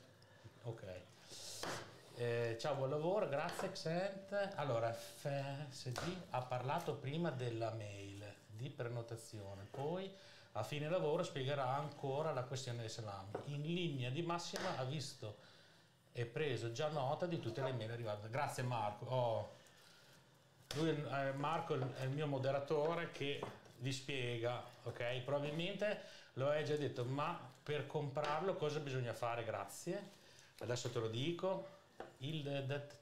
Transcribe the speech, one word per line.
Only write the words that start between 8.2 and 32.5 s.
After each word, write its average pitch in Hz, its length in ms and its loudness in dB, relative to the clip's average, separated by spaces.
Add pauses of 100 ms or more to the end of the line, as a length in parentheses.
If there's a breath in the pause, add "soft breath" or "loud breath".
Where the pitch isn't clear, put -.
di 107 220 -6
prenotazione, 110 1000 -6
poi 175 420 -2 (420 loud breath)
a 117 100 0
fine 147 260 0
lavoro 165 340 6
spiegherà 135 520 2
ancora 143 560 0
la 127 120 2
questione 123 380 -2
dei 110 80 -2
salami. 101 420 -6 (140)
In 143 180 -2
linea 151 480 2
di 147 100 0
massima 175 560 0
ha 131 60 0
visto 131 540 -4 (760 loud breath)
e 120 160 0
preso 117 440 2
già 151 180 2
nota 151 360 2
di 170 140 0
tutte 117 240 -2
le 127 100 2
mail 110 180 -2
arrivate. 110 380 -2
Grazie, 135 340 0
Marco. 113 420 0
Oh. 113 500 2 (1200 loud breath)
Lui 160 140 4
è, 139 380 0
eh, 135 60 2
Marco 147 420 0
è 131 280 0
il 131 60 2
mio 147 180 2
moderatore 147 840 2
che 139 280 0 (380)
vi 131 140 0
spiega, 120 720 0 (200)
ok? 123 380 -2
Probabilmente 165 800 2 (320 loud breath)
lo 135 160 4
hai 151 140 6
già 143 120 4
detto, 127 300 2
ma 143 460 0 (120)
per 147 240 0
comprarlo 151 680 2
cosa 151 240 2
bisogna 131 340 0
fare? 120 300 2
Grazie. 110 680 -2 (480 loud breath)
Adesso 120 320 0
te 120 80 0
lo 110 100 2
dico. 170 720 0 (360)
Il, 139 500 -2